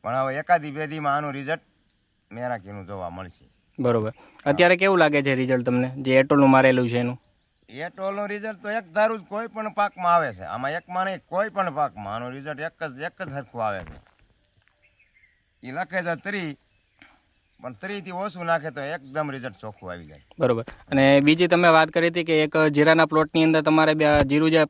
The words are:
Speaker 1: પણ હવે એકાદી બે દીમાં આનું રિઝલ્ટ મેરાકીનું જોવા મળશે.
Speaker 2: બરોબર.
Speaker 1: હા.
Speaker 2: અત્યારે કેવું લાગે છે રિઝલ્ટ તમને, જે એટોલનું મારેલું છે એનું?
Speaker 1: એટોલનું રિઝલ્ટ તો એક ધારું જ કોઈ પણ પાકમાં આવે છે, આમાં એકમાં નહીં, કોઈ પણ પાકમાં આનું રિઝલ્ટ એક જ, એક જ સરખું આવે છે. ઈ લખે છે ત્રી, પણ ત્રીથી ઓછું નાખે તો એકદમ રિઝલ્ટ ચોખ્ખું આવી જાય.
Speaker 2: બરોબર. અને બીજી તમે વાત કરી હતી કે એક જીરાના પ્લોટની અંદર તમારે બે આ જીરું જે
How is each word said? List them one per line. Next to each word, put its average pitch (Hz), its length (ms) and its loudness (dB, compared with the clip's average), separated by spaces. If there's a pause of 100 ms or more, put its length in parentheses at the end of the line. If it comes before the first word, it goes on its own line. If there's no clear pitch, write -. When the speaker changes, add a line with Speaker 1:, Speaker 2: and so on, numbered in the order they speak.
Speaker 1:
પણ 117 140 -6
હવે 135 200 -2
એકાદી 151 360 0
બે 151 160 -8
દીમાં 147 280 -4
આનું 147 160 -4
રિઝલ્ટ 139 300 -6 (720)
મેરાકીનું 104 540 -10
જોવા 92 240 -10
મળશે. 90 360 -16 (340)
Speaker 2:
બરોબર. 113 300 0
Speaker 1:
હા. - 420 -8
Speaker 2:
અત્યારે 175 260 4
કેવું 190 220 2
લાગે 147 220 4
છે 135 140 0
રિઝલ્ટ 127 300 0
તમને, 123 320 -2
જે 131 180 0
એટોલનું 139 340 6
મારેલું 131 400 6
છે 120 80 -2
એનું? 123 240 -4 (480)
Speaker 1:
એટોલનું 190 580 -8
રિઝલ્ટ 208 340 -10
તો 208 80 -10
એક 208 240 -8
ધારું 214 260 0
જ 185 80 -20
કોઈ 220 200 -8
પણ 214 220 -10
પાકમાં 185 460 0
આવે 147 180 0
છે, 92 100 -16
આમાં 117 280 -6
એકમાં 180 340 -6
નહીં, 190 200 -8
કોઈ 202 240 -4
પણ 180 260 -6
પાકમાં 110 400 -6
આનું 123 160 -8
રિઝલ્ટ 139 280 -12
એક 160 240 -10
જ, 135 160 -12
એક 170 220 -12
જ 165 100 -12
સરખું 123 340 -8
આવે 98 180 -6
છે. 78 140 -18 (1700)
ઈ 123 80 -14
લખે 180 300 -6
છે 170 140 -4
ત્રી, 180 420 -8 (1040)
પણ 127 120 -12
ત્રીથી 190 380 -12
ઓછું 180 340 -8
નાખે 160 260 -2
તો 143 100 -12
એકદમ 143 500 -8
રિઝલ્ટ 127 280 -10
ચોખ્ખું 98 320 -14
આવી 87 140 -14
જાય. 73 200 -20 (140)
Speaker 2:
બરોબર. 120 260 0 (260)
અને 139 300 6
બીજી 160 260 4
તમે 175 200 4
વાત 160 220 6
કરી 170 180 0
હતી 170 160 -2
કે 156 200 0
એક 156 240 2
જીરાના 151 380 4
પ્લોટની 156 380 0
અંદર 160 180 4
તમારે 156 320 4
બે 156 120 2
આ 147 160 4
જીરું 147 300 2
જે 160 180 4